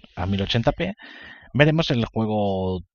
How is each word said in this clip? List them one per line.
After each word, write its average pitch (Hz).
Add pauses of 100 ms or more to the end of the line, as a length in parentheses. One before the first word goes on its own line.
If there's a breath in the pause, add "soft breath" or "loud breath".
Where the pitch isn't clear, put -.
(160)
a 90
mil 98
ochenta 117
p, 185 (600 loud breath)
veremos 156
el 117
juego 98 (120)